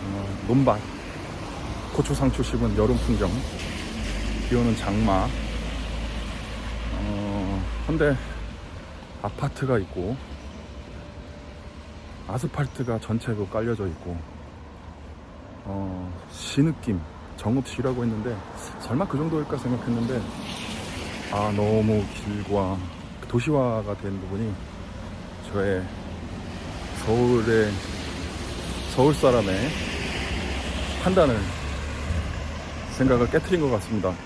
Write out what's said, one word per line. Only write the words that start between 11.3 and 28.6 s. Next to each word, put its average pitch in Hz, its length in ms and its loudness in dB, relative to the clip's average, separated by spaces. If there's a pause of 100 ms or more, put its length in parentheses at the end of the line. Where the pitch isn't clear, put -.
아스팔트가 127 720 -2
전체로 110 480 0
깔려져 110 400 0
있고, 85 280 -6 (1500)
어, 92 680 -4
시 - 300 0
느낌, 123 400 2 (360)
정읍시라고 127 680 0
했는데 113 340 0 (440)
설마 165 260 0
그 - 100 0
정도일까 151 400 0
생각했는데, 120 640 0 (1080)
아, 104 240 2
너무 107 580 6
길과 101 640 0 (500)
도시화가 120 680 2
된 98 240 -4
부분이 98 320 -2 (960)
저의 98 320 2 (1200)
서울의, 113 680 6 (1200)